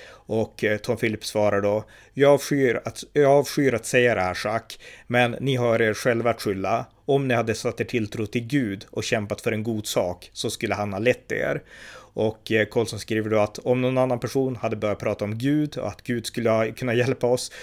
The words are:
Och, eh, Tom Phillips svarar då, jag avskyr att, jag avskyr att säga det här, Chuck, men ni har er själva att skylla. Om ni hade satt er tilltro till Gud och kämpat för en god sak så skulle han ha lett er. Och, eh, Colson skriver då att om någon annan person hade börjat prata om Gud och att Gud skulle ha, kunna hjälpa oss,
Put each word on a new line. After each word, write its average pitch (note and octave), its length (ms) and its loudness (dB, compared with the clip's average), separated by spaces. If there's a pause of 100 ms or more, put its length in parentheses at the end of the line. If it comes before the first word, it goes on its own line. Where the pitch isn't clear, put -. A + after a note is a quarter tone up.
Och, - 540 -4
eh, G#2+ 140 2
Tom A2+ 200 -4
Phillips A2 300 -2
svarar G#2 340 2
då, G#2 220 0 (300)
jag C#3 200 6
avskyr C3+ 520 2
att, - 180 -8 (100)
jag C#3+ 180 6
avskyr C#3 420 2
att A2+ 120 -2
säga B2 300 4
det F#2+ 60 0
här, F#2 120 0
Chuck, - 460 -6 (280)
men A#2+ 320 2
ni C3+ 160 -2
har A#2 260 2
er G#2+ 120 2
själva A#2 360 0
att A2+ 120 -2
skylla. G2+ 440 -2 (200)
Om C#3 220 2
ni B2+ 60 2
hade A2+ 220 0
satt A2+ 260 -4
er G#2+ 40 -4
tilltro A2+ 400 -4
till A#2 220 -4
Gud A#2 420 -2
och - 140 -6
kämpat G#2 380 -2
för A#2 100 -2
en G#2+ 120 -2
god A2 240 -4
sak F#2 460 -2
så - 160 -6
skulle G#2 260 -4
han G#2 180 -4
ha G2 60 -4
lett A#2+ 320 0
er. C#3+ 320 -2 (520)
Och, - 360 -4
eh, A2 140 4
Colson A2 340 -2
skriver A2 300 -2
då G#2+ 100 4
att G#2 180 0
om B2+ 240 0
någon B2+ 160 0
annan B2+ 220 2
person C3 360 -2
hade A2+ 200 -4
börjat G#2 240 -2
prata G#2+ 260 -2
om G#2 120 -4
Gud D3 400 0
och G#2 100 -4
att - 160 -10
Gud A#2+ 220 -4
skulle A2+ 240 0
ha, A2+ 220 2
kunna A#2+ 220 -4
hjälpa B2 340 2
oss, B2 240 0 (120)